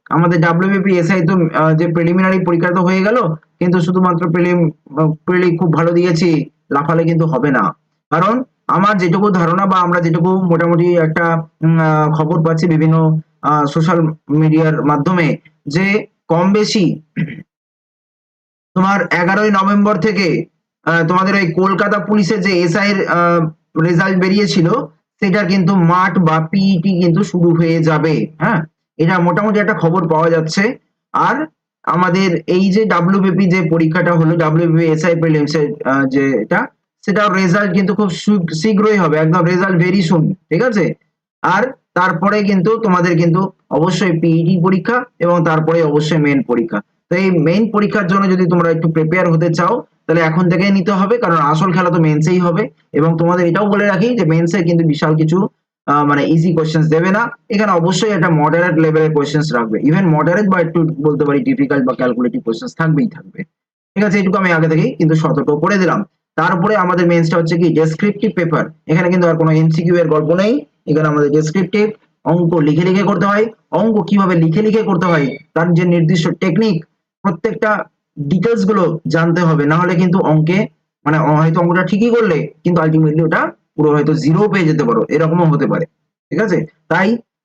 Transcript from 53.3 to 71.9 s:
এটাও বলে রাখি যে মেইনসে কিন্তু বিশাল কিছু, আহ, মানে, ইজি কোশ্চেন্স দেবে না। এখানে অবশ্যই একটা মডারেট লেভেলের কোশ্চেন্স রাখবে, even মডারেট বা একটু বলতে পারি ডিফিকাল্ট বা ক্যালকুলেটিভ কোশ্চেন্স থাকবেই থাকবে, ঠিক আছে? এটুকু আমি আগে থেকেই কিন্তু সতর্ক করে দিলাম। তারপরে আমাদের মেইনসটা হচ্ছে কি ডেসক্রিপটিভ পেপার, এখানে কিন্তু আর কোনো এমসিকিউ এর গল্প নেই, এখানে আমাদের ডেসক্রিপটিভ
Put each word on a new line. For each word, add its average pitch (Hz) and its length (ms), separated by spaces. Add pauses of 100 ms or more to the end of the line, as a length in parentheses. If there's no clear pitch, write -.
এটাও 185 180
বলে 202 220
রাখি 208 300
যে 185 80
মেইনসে 165 380
কিন্তু 165 220
বিশাল 156 300
কিছু, 160 320 (380)
আহ, 143 200
মানে, 143 200
ইজি 160 280
কোশ্চেন্স 156 340
দেবে 165 240
না। 233 200 (180)
এখানে 208 220
অবশ্যই 175 380
একটা 180 200
মডারেট 160 500
লেভেলের 156 340
কোশ্চেন্স 147 400
রাখবে, 117 260
even 180 240
মডারেট 170 460
বা 165 100
একটু 170 200 (220)
বলতে 147 240
পারি 143 180
ডিফিকাল্ট 131 420
বা 127 80
ক্যালকুলেটিভ 123 480
কোশ্চেন্স 113 340
থাকবেই 156 320
থাকবে, - 360 (520)
ঠিক 196 80
আছে? 208 160
এটুকু 185 180
আমি 185 140
আগে 160 160
থেকেই 156 280
কিন্তু 160 200
সতর্ক 143 340 (100)
করে 190 180
দিলাম। 156 280 (300)
তারপরে 175 400
আমাদের 175 320
মেইনসটা 170 300
হচ্ছে 165 200
কি 170 160
ডেসক্রিপটিভ 170 600
পেপার, 156 300 (220)
এখানে 165 220
কিন্তু 180 180
আর 165 80
কোনো 160 160
এমসিকিউ 165 440
এর 170 120
গল্প 151 260
নেই, 214 320 (200)
এখানে 156 220
আমাদের 147 240
ডেসক্রিপটিভ 180 580 (360)